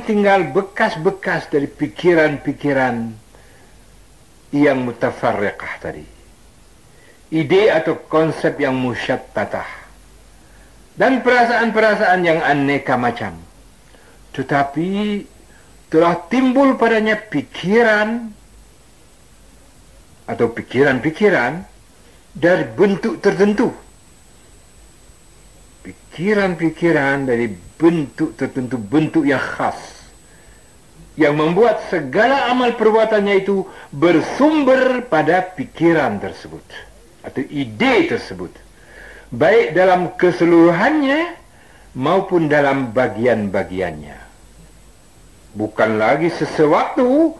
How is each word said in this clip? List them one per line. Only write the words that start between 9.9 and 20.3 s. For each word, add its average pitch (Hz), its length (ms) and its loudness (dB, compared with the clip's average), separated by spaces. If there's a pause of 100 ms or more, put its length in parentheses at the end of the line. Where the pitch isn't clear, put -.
Dan 240 320 0
perasaan-perasaan 220 960 2
yang 165 240 2
aneka 139 560 0
macam. 120 320 -4 (1040)
Tetapi 170 880 -2 (640)
telah 170 260 2 (140)
timbul 262 480 2
padanya 220 400 2
pikiran 214 1120 0 (2000)
atau 117 240 0